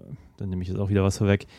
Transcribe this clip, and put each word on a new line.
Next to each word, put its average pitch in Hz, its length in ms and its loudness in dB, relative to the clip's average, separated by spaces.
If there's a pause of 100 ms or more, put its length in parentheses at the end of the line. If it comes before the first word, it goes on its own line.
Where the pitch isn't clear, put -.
(360)
dann 101 120 -8
nehme 92 140 -4
ich 87 60 -8
jetzt 95 100 -6
auch 101 100 -2
wieder 101 140 4
was 95 160 2
vorweg, 101 280 2 (120)